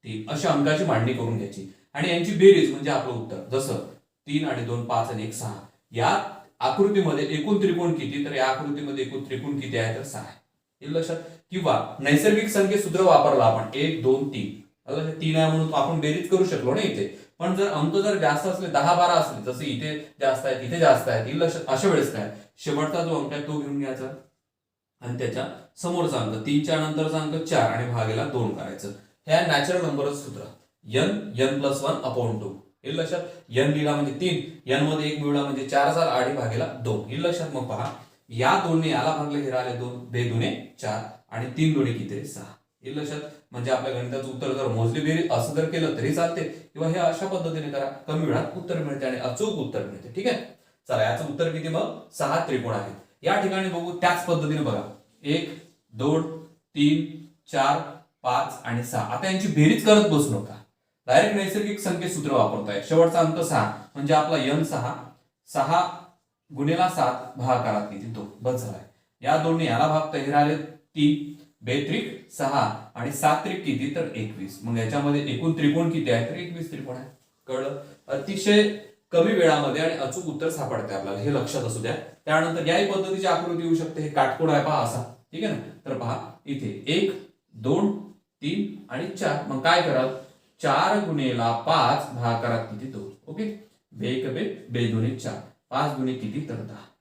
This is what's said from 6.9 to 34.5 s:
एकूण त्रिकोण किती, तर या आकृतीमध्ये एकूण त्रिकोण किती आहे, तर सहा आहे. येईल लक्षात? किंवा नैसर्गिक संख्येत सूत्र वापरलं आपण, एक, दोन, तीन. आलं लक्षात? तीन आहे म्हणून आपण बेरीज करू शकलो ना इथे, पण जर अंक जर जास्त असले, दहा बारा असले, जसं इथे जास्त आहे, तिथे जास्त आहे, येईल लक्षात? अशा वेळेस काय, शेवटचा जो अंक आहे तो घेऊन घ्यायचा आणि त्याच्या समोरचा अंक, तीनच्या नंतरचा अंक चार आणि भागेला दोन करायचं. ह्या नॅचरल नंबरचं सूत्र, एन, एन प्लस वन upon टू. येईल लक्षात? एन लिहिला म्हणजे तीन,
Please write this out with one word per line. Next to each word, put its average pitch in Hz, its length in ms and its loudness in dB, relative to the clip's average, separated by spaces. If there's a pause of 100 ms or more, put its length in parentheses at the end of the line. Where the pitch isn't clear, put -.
एकूण 170 360 0
त्रिकोण 170 300 2
किती, 143 320 -2
तर 131 100 -6
या 131 120 2
आकृतीमध्ये 143 580 -4
एकूण 131 200 -8
त्रिकोण 139 360 -6
किती 117 160 -6
आहे, 113 220 -2
तर - 40 -8
सहा 110 200 -10
आहे. - 180 -16 (400)
येईल 147 160 -4
लक्षात? 165 200 -2 (340)
किंवा - 500 -2
नैसर्गिक 208 480 4
संख्येत 196 300 2
सूत्र 170 220 0
वापरलं 139 440 8
आपण, 113 180 4 (120)
एक, 143 280 0
दोन, 135 260 4
तीन. 107 320 -6 (300)
आलं 160 120 -2
लक्षात? 160 180 -6
तीन 160 160 2
आहे 160 140 4
म्हणून 156 240 0
आपण 147 260 0
बेरीज 156 300 0
करू 190 140 6
शकलो 127 300 0
ना 214 60 0
इथे, - 380 -2 (200)
पण 185 160 -2
जर 196 140 2
अंक 156 260 0
जर 196 240 2
जास्त 151 280 2
असले, 185 200 -2
दहा 151 280 4
बारा 175 180 6
असले, 127 400 0
जसं 151 120 -6
इथे 147 560 -6
जास्त 135 260 0
आहे, 127 200 -2
तिथे 165 120 -2
जास्त 156 300 6
आहे, 113 220 0
येईल 165 120 0
लक्षात? - 260 0
अशा - 200 2
वेळेस 139 240 4
काय, 107 200 -6 (260)
शेवटचा 156 460 -2
जो 165 160 0
अंक - 120 -6
आहे 147 100 -6
तो 151 180 -4
घेऊन 143 200 -4
घ्यायचा 131 260 -6 (960)
आणि 120 180 -6
त्याच्या 151 280 -4 (300)
समोरचा 170 420 0
अंक, 110 280 -4
तीनच्या 147 300 2
नंतरचा 156 440 0
अंक 156 220 -4
चार 131 280 2
आणि 120 220 -2
भागेला 113 320 0
दोन 107 300 0
करायचं. 98 360 -10 (380)
ह्या 165 180 6
नॅचरल 175 400 2
नंबरचं 143 280 -2
सूत्र, 123 260 -10 (540)
एन, 104 440 2
एन 139 220 2
प्लस 139 220 0
वन 160 80 0
upon 117 500 -2
टू. 95 180 -10 (260)
येईल 151 140 -4
लक्षात? 170 220 -2 (300)
एन 139 200 4
लिहिला 147 240 2
म्हणजे 143 180 0
तीन, - 580 -4